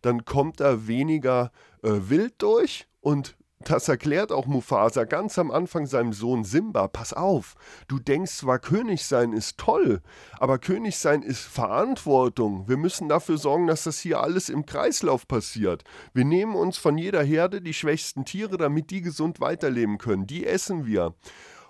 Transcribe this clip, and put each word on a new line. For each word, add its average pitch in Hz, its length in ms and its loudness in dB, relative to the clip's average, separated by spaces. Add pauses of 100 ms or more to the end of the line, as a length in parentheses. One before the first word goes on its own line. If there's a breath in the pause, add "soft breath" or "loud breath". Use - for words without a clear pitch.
dann 120 220 0
kommt 143 360 -2
da 123 260 2
weniger, 127 640 0 (320 soft breath)
äh, 110 80 0 (180)
Wild 185 300 2
durch - 500 2 (120)
und 143 360 -2 (240)
das - 280 0
erklärt 151 420 0
auch 135 160 -2
Mufasa 120 560 2
ganz 165 340 -4
am 170 140 0
Anfang 156 360 -2
seinem 120 260 0
Sohn 113 320 -2
Simba, 123 420 0
"Pass - 260 -8
auf, 170 440 -2 (320 loud breath)
du 135 100 -2
denkst 143 380 -2
zwar, 131 240 0
König 208 440 0
sein 120 280 2
ist 107 260 -4
toll, 147 420 2 (380 loud breath)
aber 131 200 2
König 202 380 -2
sein 147 260 2
ist - 180 -6
Verantwortung. 123 1300 0
Wir 127 80 2
müssen 165 320 -2
dafür 160 280 2
sorgen, 151 300 2
dass 160 160 0
das 156 160 -6
hier 160 220 -2
alles 175 280 0
im 147 160 -2
Kreislauf 147 640 0
passiert. 104 560 -2 (320 loud breath)
Wir 127 100 4
nehmen 190 300 2
uns 175 240 0
von 151 200 2
jeder 175 260 0
Herde 175 360 2
die 165 140 -8
schwächsten 151 500 -2
Tiere, 190 340 -6
damit 151 320 0
die 190 100 -6
gesund 165 400 -2
weiterleben 127 580 0
können. 98 300 -2
Die 151 180 -6
essen 175 400 -2
wir. 90 280 0 (560 loud breath)